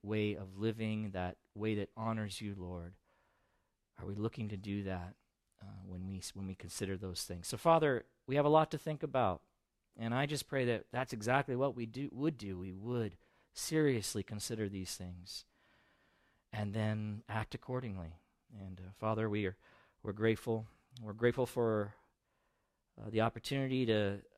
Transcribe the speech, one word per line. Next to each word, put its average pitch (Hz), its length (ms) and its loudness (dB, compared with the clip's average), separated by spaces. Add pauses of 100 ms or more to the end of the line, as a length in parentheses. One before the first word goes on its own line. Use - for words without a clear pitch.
way 104 320 0
of 98 240 -10
living, 110 540 0
that 90 240 -2 (180)
way 107 220 0
that 101 200 -2
honors 110 440 -2
you, 104 160 -6
Lord? 90 380 -8 (1040)
Are 90 80 -8
we 98 80 -4
looking 107 340 -2
to 101 80 -6
do 101 280 -2
that, 90 300 -4 (480)
uh, 98 240 -14
when 92 200 -8
we, 95 160 -6 (120)
when 98 120 -6
we 92 80 -6
consider 92 420 -4
those 92 260 -6
things? 87 260 -8
So, 127 80 -4
Father, 156 480 6 (220)
we 135 100 0
have 143 80 6
a 147 60 8
lot 156 220 8
to 156 60 -4
think 156 240 -4
about, 123 400 2 (540)
and 113 180 -2
I 139 120 2
just 147 220 -4
pray 135 180 2
that 117 260 2
that's 127 200 -2
exactly 123 440 2
what 131 180 2
we 120 120 -2
do, 127 260 -6
would 143 260 0
do. 98 200 -6
We 92 140 -6
would 110 440 -2 (360)
seriously 131 680 2
consider 107 460 -2
these 95 260 -4
things 90 500 -10 (1080)
and 104 200 -2
then 107 560 0
act 110 260 -4
accordingly. 101 600 -6 (440)
And, 92 220 -12
uh, 92 180 -14
Father, 110 300 0
we 104 180 2
are, 92 100 -2 (460)
we're 107 100 -4
grateful. 110 540 2 (360)
We're 107 100 -8
grateful 120 340 4
for, 107 480 2 (1080)
uh, 104 100 -8
the 107 120 2
opportunity 131 640 0
to, 104 320 4 (200)